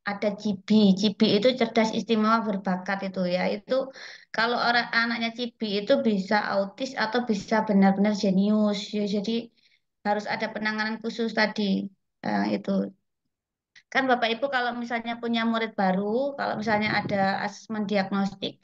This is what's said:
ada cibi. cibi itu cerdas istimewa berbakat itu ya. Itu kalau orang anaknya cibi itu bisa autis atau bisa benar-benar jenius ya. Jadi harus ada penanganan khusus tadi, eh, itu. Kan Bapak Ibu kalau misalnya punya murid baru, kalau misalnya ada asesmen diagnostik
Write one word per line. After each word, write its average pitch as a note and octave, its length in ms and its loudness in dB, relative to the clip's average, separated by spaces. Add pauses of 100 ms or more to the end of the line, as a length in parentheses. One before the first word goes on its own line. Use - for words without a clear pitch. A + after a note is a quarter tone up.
ada G3+ 180 -4 (140)
cibi. G#3 340 0 (260)
cibi G#3+ 240 2 (120)
itu G#3 100 4 (120)
cerdas A#3 300 2 (100)
istimewa A3 380 2 (100)
berbakat G3 500 -2 (100)
itu F#3+ 140 -4 (140)
ya. F3+ 60 0 (140)
Itu G#3 180 -6 (600)
kalau A#3 220 0 (100)
orang A#3+ 200 2 (120)
anaknya A#3 380 -2
cibi A#3+ 300 -6 (120)
itu G3+ 140 2 (160)
bisa G3+ 260 2 (180)
autis G3 360 -2 (140)
atau A#3 160 0 (120)
bisa G#3 240 -2 (140)
benar-benar G3 440 4 (100)
jenius G#3 560 2 (180)
ya. G#3 60 0 (120)
Jadi G#3 160 -2 (760)
harus G#3 260 0
ada A3 200 -4
penanganan G#3+ 500 -4
khusus A3+ 260 -4 (100)
tadi, G#3+ 240 0 (640)
eh, G2+ 180 0 (120)
itu. G2 140 -6 (1200)
Kan C4 160 2
Bapak A#3 240 2
Ibu A#3 120 -2 (100)
kalau A#3+ 160 0 (100)
misalnya A#3 320 -6 (100)
punya A#3 180 0 (100)
murid A3 200 -2 (100)
baru, G#3 560 0
kalau G#3 240 -2
misalnya G#3+ 280 0 (100)
ada G3+ 180 -2 (280)
asesmen G#3+ 440 -6
diagnostik G3 640 -2 (100)